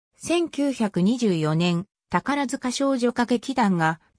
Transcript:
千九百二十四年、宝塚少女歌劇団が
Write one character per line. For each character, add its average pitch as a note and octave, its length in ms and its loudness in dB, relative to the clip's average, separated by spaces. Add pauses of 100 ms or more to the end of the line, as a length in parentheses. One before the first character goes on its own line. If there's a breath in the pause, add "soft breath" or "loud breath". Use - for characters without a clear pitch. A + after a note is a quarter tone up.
(160)
千 E4 340 -2
九 C#4+ 220 0
百 G#3 300 -2
二 A3 160 2
十 A3 160 2
四 D#3 220 0
年、 F3 320 0 (240)
宝 C#4 340 -2
塚 B3+ 260 -4
少 C#4 260 0
女 A#3+ 120 0
歌 A#3+ 160 0
劇 B3 300 -2
団 G3+ 220 2
が D#3+ 220 0 (200)